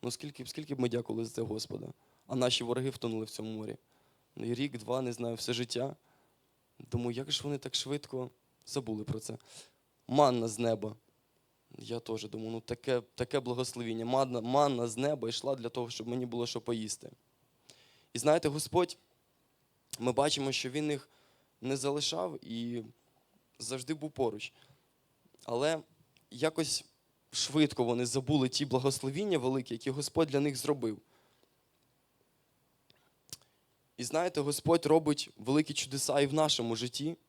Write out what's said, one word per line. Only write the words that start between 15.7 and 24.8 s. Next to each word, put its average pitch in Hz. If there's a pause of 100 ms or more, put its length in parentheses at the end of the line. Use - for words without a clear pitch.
щоб 113
мені 123
було 120
що 117
поїсти. 110 (1040)
І 120
знаєте, 151
Господь, 170 (1000)
ми 123
бачимо, 139
що 131
Він 151
їх 139 (520)
не 131
залишав 147
і 117 (760)
завжди 127
був 151
поруч. 110 (880)